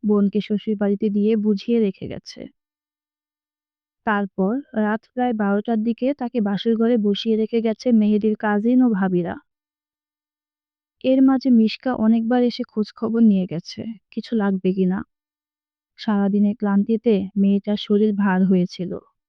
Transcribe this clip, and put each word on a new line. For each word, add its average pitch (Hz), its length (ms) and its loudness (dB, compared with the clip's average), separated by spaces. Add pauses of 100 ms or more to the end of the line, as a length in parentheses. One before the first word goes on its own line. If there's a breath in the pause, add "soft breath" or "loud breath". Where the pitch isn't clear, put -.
বোনকে 208 360 2
শ্বশুর 208 360 -4
বাড়িতে 202 340 -2
দিয়ে 208 260 0
বুঝিয়ে 214 440 0
রেখে 196 280 -4
গেছে। - 320 -14 (1700)
তারপর 202 460 -2 (220)
রাত 214 280 -2 (100)
প্রায় 247 200 -2
বারোটার 214 500 -2
দিকে 233 320 -2
তাকে 247 260 -6
বাসর 202 360 -2
ঘরে 226 200 2
বসিয়ে 208 400 0
রেখে 220 260 -2
গেছে 220 300 -4
মেহেদীর 214 440 2
কাজিন 214 460 0
ও 247 80 4
ভাবিরা। 185 460 -2 (1700)
এর 262 180 4
মাঝে 262 280 4
মিশকা 233 440 2
অনেকবার 226 480 2
এসে 240 200 -2
খোঁজ 214 300 -4
খবর 226 280 -2
নিয়ে 196 260 4
গেছে - 360 -10 (280)
কিছু - 260 -10
লাগবে 196 360 -2
কিনা। 190 260 0 (1000)
সারাদিনের 202 580 0
ক্লান্তিতে 214 580 0 (220)
মেয়েটার 202 400 0
শরীর 214 380 0
ভার 196 320 0
হয়েছিল, 180 520 -2 (300)